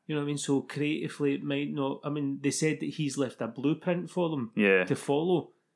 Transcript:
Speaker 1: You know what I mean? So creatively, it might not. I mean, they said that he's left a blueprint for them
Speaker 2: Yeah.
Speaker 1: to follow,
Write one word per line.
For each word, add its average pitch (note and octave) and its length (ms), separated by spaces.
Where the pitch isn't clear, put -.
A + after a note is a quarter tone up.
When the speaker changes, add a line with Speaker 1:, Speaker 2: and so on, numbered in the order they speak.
Speaker 1:
You D#3 80
know D3 80
what C#3+ 40
I - 20
mean? D3 100
So C#3 240
creatively, D3 720
it C3+ 100
might C#3+ 300
not. C#3 300
I D3 60
mean, C#3+ 320
they C#3 100
said D#3 300
that D#3+ 40
he's C#3+ 320
left C3+ 240
a A#2+ 60
blueprint D#3+ 640
for F3 180
them C3+ 260
Speaker 2:
Yeah. F#2+ 280
Speaker 1:
to F#2 120
follow, D#3 540